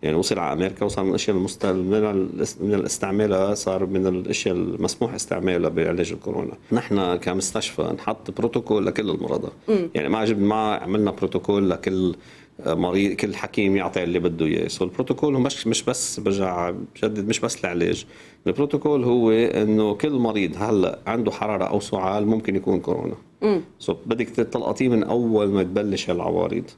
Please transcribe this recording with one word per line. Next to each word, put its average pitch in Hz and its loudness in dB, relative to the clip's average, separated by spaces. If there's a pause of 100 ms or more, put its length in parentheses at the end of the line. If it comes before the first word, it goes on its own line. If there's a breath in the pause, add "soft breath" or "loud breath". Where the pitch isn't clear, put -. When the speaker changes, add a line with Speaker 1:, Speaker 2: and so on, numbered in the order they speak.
Speaker 1:
يعني 78 0
وصل 95 0
على 76 -2
امريكا، 95 -2
وصار 104 -2
من 95 2
الاشياء 95 0
المست-، 95 -2
من 95 2
الاس-، 214 0
من 104 2
الاستعمالها، 101 0
صار 95 -2
من 95 0
الاشياء 92 0
المسموح 90 -2
استعمالها 90 0
بعلاج 85 0
الكورونا. - -6 (180)
نحن 101 0
كمستشفى 92 -4
نحط 85 -4
بروتوكول 110 0
لكل 95 -2
المرضى، 80 -4 (180)
Speaker 2:
مم. 185 0
Speaker 1:
يعني 73 -2
ما 107 2
جبنا، 101 2
ما 107 0
عملنا 101 0
بروتوكول 98 0
لكل 92 0 (500 loud breath)
مريض، 90 2
كل 101 -4
حكيم 98 0
يعطي 90 -2
اللي 87 0
بده 82 0
اياه. 80 0
سو - -4
البروتوكول 135 -2
هو 131 2
مش، 135 -2
مش - 0
بس، - -4
برجع 92 0
بجدد، 104 -4
مش 110 0
بس - -4
العلاج. 87 0 (420 loud breath)
البروتوكول 143 0
هو 120 4
انه 107 4
كل 151 0
مريض 107 0
هلا 101 2
عنده 113 0
حراره 104 -2
او - 0
سعال 101 0
ممكن 110 2
يكون 95 2
كورونا. - -4 (260)
Speaker 2:
مم. 202 2 (180)
Speaker 1:
سو - -2 (100)
بدك 117 0
تلقطيه 120 0
من 113 4
اول 110 2
ما 98 4
تبلش 95 0
هالعوارض. 87 0 (140)